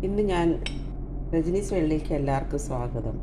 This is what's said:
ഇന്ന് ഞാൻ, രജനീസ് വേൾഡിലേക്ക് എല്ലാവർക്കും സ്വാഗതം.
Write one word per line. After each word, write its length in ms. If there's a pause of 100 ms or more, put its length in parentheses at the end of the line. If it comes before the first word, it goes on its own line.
ഇന്ന് 160 (100)
ഞാൻ, 160 (840)
രജനീസ് 400
വേൾഡിലേക്ക് 460
എല്ലാവർക്കും 480
സ്വാഗതം. 540